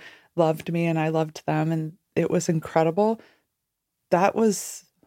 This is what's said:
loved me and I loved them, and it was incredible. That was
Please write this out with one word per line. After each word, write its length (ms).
loved 360
me 140
and 120
I 100
loved 380
them, 260
and 220
it 160
was 180
incredible. 720
That 240
was 500